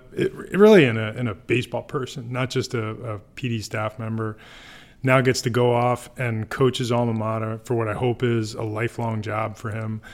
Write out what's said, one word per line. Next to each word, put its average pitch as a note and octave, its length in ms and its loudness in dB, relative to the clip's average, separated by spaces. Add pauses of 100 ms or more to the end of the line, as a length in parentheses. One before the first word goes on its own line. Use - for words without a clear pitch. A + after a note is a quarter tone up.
(140)
it, - 220 0
really G3+ 500 8
in A2+ 120 2
a, A2 160 -4
in B2 140 -4
a G#2+ 60 -2
baseball A#2 480 -2
person, B2+ 500 -8
not B2+ 200 -4
just B2+ 240 -4
a, A2 140 -2 (240)
a G#2 60 -10 (140)
P B2+ 160 -6
D A#2 120 -2
staff A2 360 -6
member. A2 400 -6 (640)
Now C3 200 4
gets B2 200 2
to B2 100 -2
go B2 220 4
off A#2+ 440 0
and A2+ 320 -4
coach B2+ 300 2
his A#2+ 120 -2
alma A#2+ 220 2
mater A2 500 -4
for B2 120 -2
what A2+ 120 0
I G#2 60 -4
hope A#2+ 300 -2
is A2+ 320 0
a - 80 -6
lifelong A2+ 580 -4
job G#2+ 340 -4
for - 140 -10
him A2 320 -6 (120)